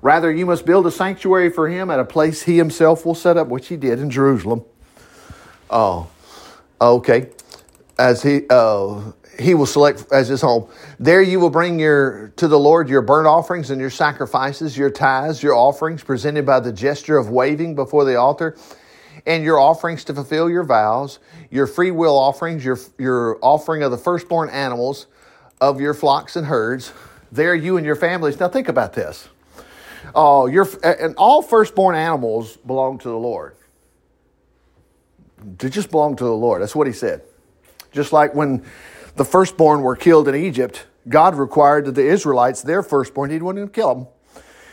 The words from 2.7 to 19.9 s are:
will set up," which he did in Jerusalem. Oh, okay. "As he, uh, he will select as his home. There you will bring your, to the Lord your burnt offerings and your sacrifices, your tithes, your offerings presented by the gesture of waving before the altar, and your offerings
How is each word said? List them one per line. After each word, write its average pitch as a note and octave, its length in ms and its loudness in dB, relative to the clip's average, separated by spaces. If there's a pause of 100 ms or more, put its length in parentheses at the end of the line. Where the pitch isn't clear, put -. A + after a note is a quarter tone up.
will E3+ 100 -2
set E3+ 220 2
up," D#3+ 120 0
which B2+ 200 -8
he F3 80 -10
did C3 240 -2
in C#3+ 100 -6
Jerusalem. A#2 540 0 (1080)
Oh, F#2+ 360 0 (720)
okay. A#2+ 480 2 (680)
"As B2 240 2
he, C#3+ 260 0
uh, G#2 520 2 (380)
he F3 160 2
will C#3+ 120 2
select D3 440 2
as C3+ 160 2
his C3 140 -4
home. A#2 260 0 (320)
There E3+ 220 4
you F#3+ 180 2
will E3+ 120 4
bring E3+ 280 0
your, C3+ 580 0
to E3+ 120 0
the D3+ 100 6
Lord D3+ 300 4
your C3+ 140 2
burnt D3+ 260 2
offerings D#3+ 420 0
and C3+ 100 -6
your C3 100 -6
sacrifices, C#3 880 -4
your C#3 140 0
tithes, C#3 520 -2
your D3 120 2
offerings C#3+ 480 0
presented C#3+ 420 -4
by C3 160 2
the B2 120 -6
gesture C#3+ 460 -2
of A2 120 -2
waving D3 460 -2
before C#3+ 280 -2
the C3 120 0
altar, D3 400 -2 (680)
and D#3+ 180 -2
your D#3 160 2
offerings E3 440 0